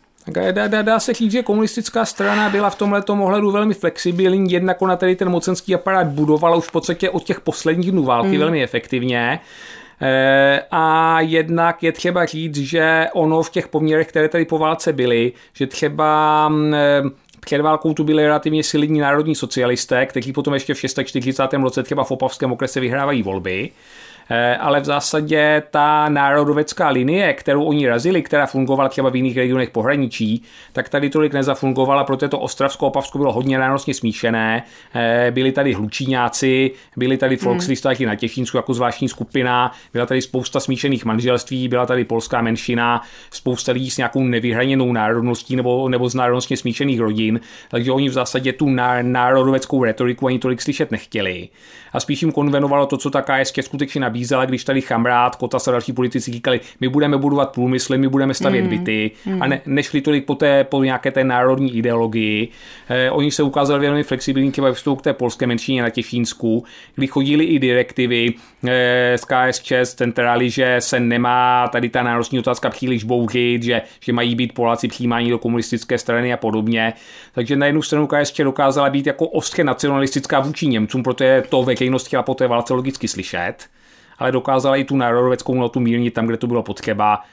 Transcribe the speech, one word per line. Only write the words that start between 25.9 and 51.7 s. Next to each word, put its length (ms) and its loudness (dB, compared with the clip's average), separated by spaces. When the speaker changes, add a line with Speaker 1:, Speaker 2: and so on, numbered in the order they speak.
Speaker 1:
národovecká 800 2
linie, 440 2
kterou 300 0
oni 240 0
razili, 340 2
která 240 0
fungovala 440 0
třeba 200 0
v 60 0
jiných 220 -2
regionech 320 0
pohraničí, 720 -2
tak 160 -6
tady 200 0
tolik 240 2
nezafungovala, 680 2
protože 240 -2
to 120 -4
Ostravsko, 480 -2
Opavsko 300 -4
bylo 160 0
hodně 240 0
národnostně 360 0
smíšené. 720 -2
Eh, 360 2
byli 200 0
tady 220 0
Hlučíňáci, 960 0
byli 200 0
tady 180 0
Speaker 2:
Hmm. 100 -4
Speaker 1:
Volkslistáti 600 0
na 100 -2
Těšínsku 420 -4
jako 160 -2
zvláštní 360 -2
skupina, 600 -2
byla 120 -2
tady 160 0
spousta 380 -4
smíšených 460 -2
manželství, 600 -2
byla 180 0
tady 200 0
polská 360 -2
menšina, 600 0
spousta 400 -4
lidí 200 -2
s 60 -8
nějakou 260 0
nevyhraněnou 680 0
národností 640 0
nebo, 340 0
nebo 200 0
z 60 -4
národnostně 420 0
smíšených 420 -2
rodin, 400 0
takže 220 -2
oni 180 2
v 40 -2
zásadě 400 -2
tu 160 0
ná-, 320 2
národoveckou 840 2
retoriku 440 0
ani 120 0
tolik 220 -2
slyšet 300 -4
nechtěli. 580 -6